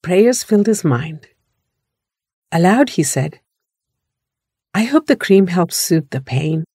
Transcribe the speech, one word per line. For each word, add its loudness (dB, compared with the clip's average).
Prayers 2
filled 2
his -2
mind. -2
Aloud 2
he -2
said, -4
"I 0
hope 0
the 2
cream 2
helps -2
soothe -2
the -6
pain" -4